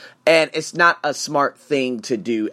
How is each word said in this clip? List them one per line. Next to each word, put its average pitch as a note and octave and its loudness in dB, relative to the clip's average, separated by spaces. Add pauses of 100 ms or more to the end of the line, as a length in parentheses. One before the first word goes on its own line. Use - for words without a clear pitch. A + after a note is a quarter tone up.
(260)
And D#3+ 4
it's D#3 -6
not E3+ 4
a C#3+ -2
smart C#3+ -2
thing B2+ -2
to A#2 -4
do G#2+ -2